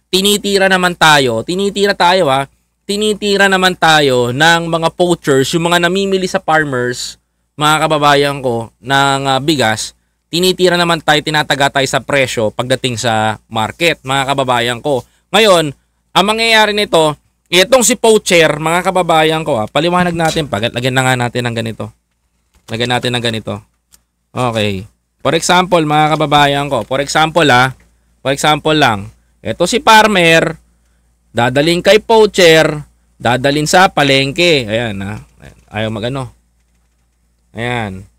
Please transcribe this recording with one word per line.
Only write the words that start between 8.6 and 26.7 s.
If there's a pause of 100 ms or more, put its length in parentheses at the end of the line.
ng,
ah,
bigas, (320)
tinitira
naman
tayo,
tinataga
tayo
sa
presyo
pagdating
sa
market,
mga
kababayan
ko. (320)
Ngayon, (400)
ang
mangyayari
nito, (320)
itong
si
poacher,
mga
kababayan
ko,
ah,
paliwanag
natin,
pag-,
lagyan
na
nga
natin
ng
ganito. (800)
Lagyan
natin
ng
ganito. (640)
Okay. (400)
For
example,
mga
kababayan
ko,